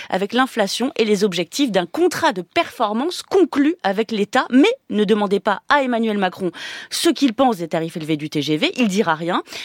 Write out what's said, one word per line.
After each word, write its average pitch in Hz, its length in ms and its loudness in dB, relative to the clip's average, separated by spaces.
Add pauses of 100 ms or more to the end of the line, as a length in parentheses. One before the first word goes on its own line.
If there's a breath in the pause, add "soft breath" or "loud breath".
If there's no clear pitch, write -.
(100)
avec 196 220 -2
l'inflation 240 640 0
et 226 80 2
les 208 180 2
objectifs 208 480 -2
d'un 185 160 0
contrat 330 460 0
de 190 100 -6
performance 254 800 -4
conclu 311 600 2
avec 196 280 -2
l'État. 226 400 0
Mais 285 200 6 (200)
ne 208 140 2
demandez 202 360 2
pas 202 280 -2
à 285 140 4
Emmanuel 226 360 0
Macron 185 320 -2 (400 loud breath)
ce - 180 0
qu'il 254 260 2
pense 240 240 2
des 170 100 -8
tarifs 165 280 -4
élevés 156 200 -2
du 147 140 -6
T 151 120 -2
G 151 140 0
V, 285 200 0
il 240 120 2
dira 180 260 2
rien. 175 280 -4 (220 loud breath)